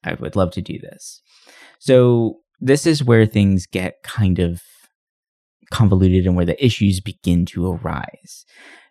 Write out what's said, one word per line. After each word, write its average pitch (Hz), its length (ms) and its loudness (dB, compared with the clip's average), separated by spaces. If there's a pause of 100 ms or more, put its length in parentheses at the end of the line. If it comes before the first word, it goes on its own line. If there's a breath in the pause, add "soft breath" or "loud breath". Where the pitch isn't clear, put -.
I - 120 -8
would - 200 -10
love 92 180 0
to 92 80 -8
do - 180 -12
this." - 420 -20 (580 soft breath)
So 123 600 2 (200)
this 135 280 0
is 147 160 0
where 113 240 4
things 98 400 0
get 90 360 -8
kind 92 360 -2
of 85 240 -4 (1080)
convoluted 92 560 2
and 90 100 0
where 90 100 0
the 87 200 -4
issues 101 340 0
begin 87 460 -2
to 90 260 -6
arise, - 720 -12 (460 loud breath)